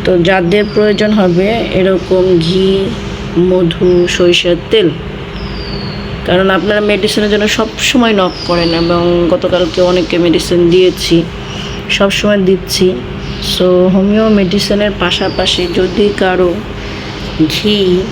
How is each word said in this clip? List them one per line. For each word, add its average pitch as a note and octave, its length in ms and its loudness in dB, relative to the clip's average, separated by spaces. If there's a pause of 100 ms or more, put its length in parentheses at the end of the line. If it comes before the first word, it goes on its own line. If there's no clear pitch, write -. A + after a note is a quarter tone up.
তো F3+ 140 2 (100)
যাদের F#3+ 360 2 (100)
প্রয়োজন G#3 360 2 (100)
হবে F#3 260 2 (340)
এরকম F#3 440 2 (220)
ঘি, F#3+ 220 2 (800)
মধু, F3+ 420 2 (260)
সরিষার F3 400 2 (140)
তেল, G#3 180 2 (1400)
কারণ F#3 240 2
আপনারা G#3 300 0 (100)
মেডিসিনের G#3 420 0
জন্য G#3 160 0
সব A3 200 -2 (220)
সময় A#3 300 2
নক F3+ 120 0 (160)
করেন E3+ 220 0 (120)
এবং F3 200 0 (300)
গতকালকে F3+ 480 0 (100)
অনেকে F3+ 340 0
মেডিসিন F3 360 2 (120)
দিয়েছি, F3+ 440 2 (800)
সব G3 220 2
সময় G#3 300 0
দিচ্ছি। F#3 380 0 (680)
So, F3+ 120 0 (280)
হোমিও G#3 340 2 (100)
মেডিসিনের G3+ 540 0 (100)
পাশাপাশি F#3 600 -2 (160)
যদি F#3 300 2 (100)
কারো F3+ 360 2 (1000)
ঘি G3 600 0